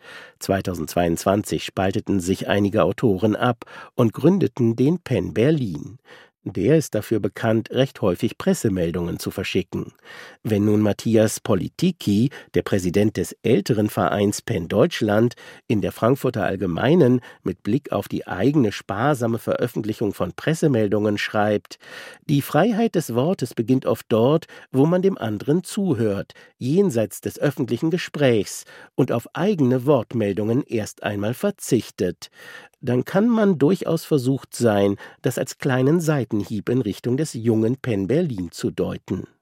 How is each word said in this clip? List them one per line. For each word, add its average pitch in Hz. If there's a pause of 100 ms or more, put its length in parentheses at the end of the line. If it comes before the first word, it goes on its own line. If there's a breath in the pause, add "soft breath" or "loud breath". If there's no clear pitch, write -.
(400 loud breath)
Zweitausendzweiundzwanzig 87
spalteten 98
sich 90
einige 101
Autoren 104
ab 123 (280 loud breath)
und 117
gründeten 139
den 143
Penn 92
Berlin. 117 (460 loud breath)
Der 120
ist -
dafür 107
bekannt, 110
recht 127
häufig 104
Pressemeldungen 87
zu 104
verschicken. - (500 loud breath)
Wenn 104
nun 104
Matthias 107
Politicki, 113 (240 loud breath)
der 90
Präsident 101
des -
älteren 110
Vereins 101
Penn 85
Deutschland, 113 (340 loud breath)
in 104
der 90
Frankfurter 117
Allgemeinen 113 (240 loud breath)
mit -
Blick -
auf 101
die -
eigene 113
sparsame 117
Veröffentlichung -
von 90
Pressemeldungen 107
schreibt: 104 (520 loud breath)
"Die 143
Freiheit 214
des 147
Wortes 135
beginnt 127
oft 113
dort, 127 (260 loud breath)
wo 131
man 180
dem 190
anderen 117
zuhört, 113 (260 loud breath)
jenseits 127
des -
öffentlichen 135
Gesprächs 135 (320 loud breath)
und 131
auf 120
eigene 131
Wortmeldungen 110
erst -
einmal 104
verzichtet. - (520 loud breath)
Dann 123
kann 208
man 214
durchaus 160
versucht 135
sein, 101 (260 loud breath)
das -
als -
kleinen 139
Seitenhieb 113
in 123
Richtung 117
des 156
jungen 113
Penn 98
Berlin 117
zu 104
deuten." 92 (140)